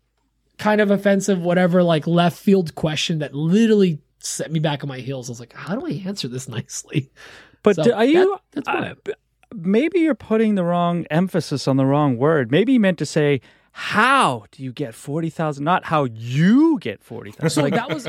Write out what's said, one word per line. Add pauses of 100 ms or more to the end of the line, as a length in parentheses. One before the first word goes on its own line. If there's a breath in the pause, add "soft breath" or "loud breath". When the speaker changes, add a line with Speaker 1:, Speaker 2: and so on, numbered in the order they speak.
(580)
Speaker 1:
kind
of
offensive,
whatever,
like,
left
field
question
that
literally (200)
set
me
back
on
my
heels.
I
was
like,
"How
do
I
answer
this
<laughs>
nicely?" (520 loud breath)
Speaker 2:
But
Speaker 1:
So
Speaker 2:
do,
are
you, (120)
Speaker 1:
that,
that's
why.
Speaker 2:
uh,
b-, (420)
maybe
you're
putting
the
wrong
emphasis
on
the
wrong
word.
Maybe
you
meant
to
say, (300 soft breath)
"How
do
you
get
forty
thousand?"
Not
how
you
get
forty
thousand.
Speaker 1:
So
Speaker 2:
Like,
Speaker 1:
that
was,